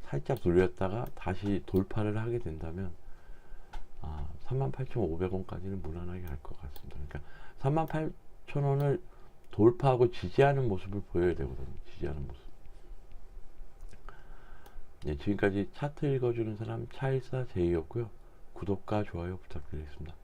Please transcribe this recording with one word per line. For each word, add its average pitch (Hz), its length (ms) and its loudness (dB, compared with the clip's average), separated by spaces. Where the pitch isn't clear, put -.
살짝 143 420 0
눌렸다가 92 680 4
다시 98 520 0
돌파를 104 520 2
하게 117 220 0
된다면, 82 520 -4
아, 76 260 -2
삼만 131 320 2
팔천오백 98 600 0
원까지는 95 500 -2
무난하게 87 400 -4
갈 71 200 -6
것 - 180 -4
같습니다. - 360 -6
그러니까 73 240 -4
삼만 151 280 4
팔천 - 760 -2
원을 139 360 4
돌파하고 123 580 8
지지하는 135 580 6
모습을 98 320 0
보여야 87 240 6
되거든요. 65 380 -2
지지하는 73 340 -2
모습. - 160 -8
네, 73 120 0
지금까지 98 580 2
차트 147 320 -2
읽어주는 117 400 0
사람 113 360 -4
차일사 131 540 -2
제이였고요. 87 640 0
구독과 101 520 0
좋아요 90 340 -4
부탁드리겠습니다. 76 840 -6